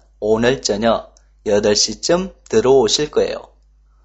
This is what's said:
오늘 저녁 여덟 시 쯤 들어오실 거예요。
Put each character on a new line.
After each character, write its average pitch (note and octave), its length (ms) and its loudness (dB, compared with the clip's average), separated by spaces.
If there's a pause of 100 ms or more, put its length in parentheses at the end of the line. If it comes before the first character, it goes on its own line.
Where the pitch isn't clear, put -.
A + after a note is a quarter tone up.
(200)
오 A2 200 0
늘 B2+ 220 0
저 G2+ 180 -4
녁 A2 320 -2 (320)
여 G#2 160 2
덟 G#2+ 160 2
시 G#2 240 -4
쯤 F3+ 320 -2 (160)
들 D3 160 0
어 C3+ 160 4
오 A2+ 80 2
실 D3+ 220 -2
거 G#2 180 -2
예 - 80 -8
요。 - 140 -16 (560)